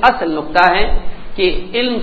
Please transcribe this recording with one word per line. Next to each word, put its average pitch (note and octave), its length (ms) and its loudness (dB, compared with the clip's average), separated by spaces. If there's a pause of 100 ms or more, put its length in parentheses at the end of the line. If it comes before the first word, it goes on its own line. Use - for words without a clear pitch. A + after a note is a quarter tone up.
اصل A#3 280 2
نقطہ D#3 440 0
ہے - 240 4 (380)
کہ F#3 380 0
علم A#3+ 280 -2